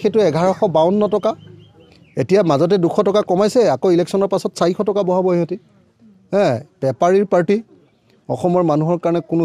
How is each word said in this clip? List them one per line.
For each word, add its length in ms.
সেইটো 180
এঘাৰশ 300
বাৱন্ন 260
টকা। 160
এতিয়া 220
মাজতে 340
দুশ 180
টকা 220
কমাইছে, 320
আকৌ 160
ইলেকশ্যনৰ 360
পাছত 320
চাৰিশ 180
টকা 140
বঢ়াব 300
সিহঁতি। 240
হে, 140
বেপাৰীৰ 500
পাৰ্টি, 260
অসমৰ 420
মানুহৰ 320
কাৰণে 160
কোনো 160